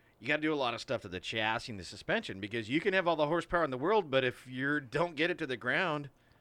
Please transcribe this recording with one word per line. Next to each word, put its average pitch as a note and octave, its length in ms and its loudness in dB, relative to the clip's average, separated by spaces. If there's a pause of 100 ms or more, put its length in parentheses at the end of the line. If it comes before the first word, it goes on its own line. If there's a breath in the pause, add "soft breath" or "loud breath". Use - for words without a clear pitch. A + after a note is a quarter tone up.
(200 soft breath)
you G#2+ 80 -12
gotta D3+ 140 0
do D#3 100 2
a D3+ 40 0
lot B2 180 0
of A2+ 60 -6
stuff A#2+ 220 -2
to G2+ 60 -10
the F2+ 120 -6
chassis A2 520 0
and G2+ 80 -8
the E2+ 40 -10
suspension, A#2 560 -4
because G#2 280 -4
you D3 120 2
can G3 140 2
have F#3 140 2
all E3 80 4
the D3+ 100 4
horsepower E3+ 380 2
in C#3+ 60 0
the B2+ 80 -4
world, F3 320 2
but C3 140 4
if B2 240 -2
you C#3 320 0
don't D3 360 0
get E3 140 2
it E3+ 80 -4
to D#3+ 80 -4
the B2+ 100 -2
ground, D3 520 0 (320 soft breath)